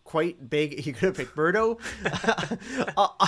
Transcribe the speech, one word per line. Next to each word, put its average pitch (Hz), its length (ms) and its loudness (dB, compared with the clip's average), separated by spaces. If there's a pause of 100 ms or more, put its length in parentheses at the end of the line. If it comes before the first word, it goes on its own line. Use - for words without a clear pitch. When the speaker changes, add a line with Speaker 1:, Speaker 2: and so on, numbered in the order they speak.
Speaker 1:
quite 160 460 -2
big. 147 360 -2
<laughs> - 0 -
You 139 80 -2
could 190 140 0
have 185 100 0
picked 131 180 -8
Berto. 214 440 2 (240)
<laughs> 214 880 -2
Speaker 2:
<laughs> - 40 0
Speaker 1:
all, 196 180 2 (120)